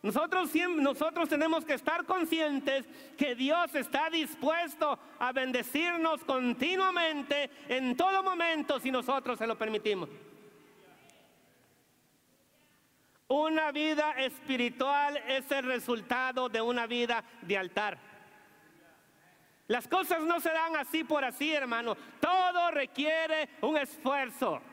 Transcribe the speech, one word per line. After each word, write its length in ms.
Nosotros 500
siem-, 260
nosotros 480
tenemos 380
que 80
estar 320
conscientes 800
que 180
Dios 400
está 360
dispuesto 880
a 140
bendecirnos 920
continuamente 1300
en 300
todo 260
momento 560
si 120
nosotros 460
se 100
lo 100
permitimos. 500
Una 440
vida 400
espiritual 1040
es 240
el 140
resultado 840
de 140
una 240
vida 360
de 160
altar. 400
Las 220
cosas 320
no 180
se 120
dan 260
así 260
por 220
así, 280
hermano. 440
Todo 500
requiere 800
un 160
esfuerzo. 840